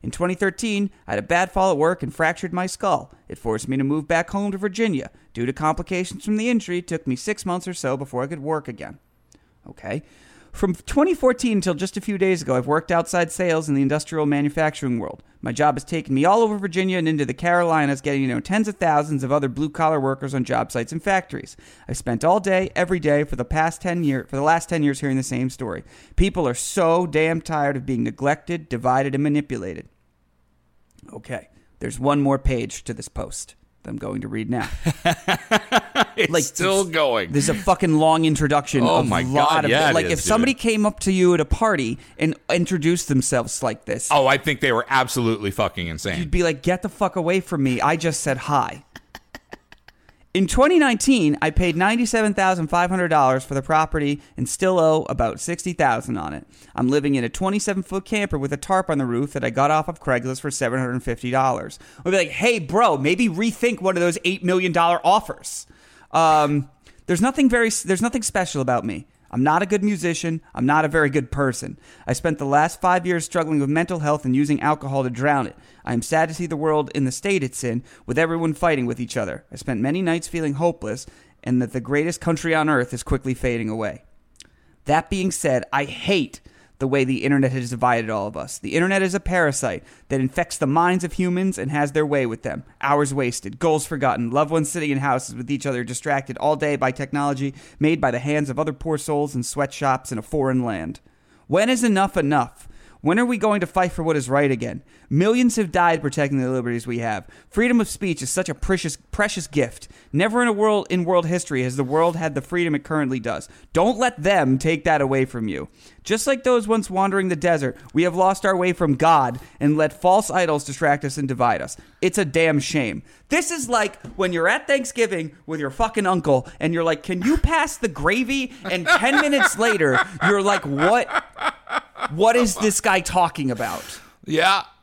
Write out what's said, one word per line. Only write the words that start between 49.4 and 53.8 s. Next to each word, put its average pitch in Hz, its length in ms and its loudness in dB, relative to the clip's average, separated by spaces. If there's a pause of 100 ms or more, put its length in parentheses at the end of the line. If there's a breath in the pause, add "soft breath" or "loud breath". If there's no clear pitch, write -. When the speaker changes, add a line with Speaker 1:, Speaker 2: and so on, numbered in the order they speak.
Speaker 1:
In 190 100 4
twenty 294 320 4
nineteen, 190 640 4
I 156 80 2
paid 170 260 2
ninety-seven 214 600 2
thousand 185 320 0
five 175 240 0
hundred 180 160 0
dollars 131 360 4
for 139 120 -8
the 135 80 -2
property 156 580 0 (160 loud breath)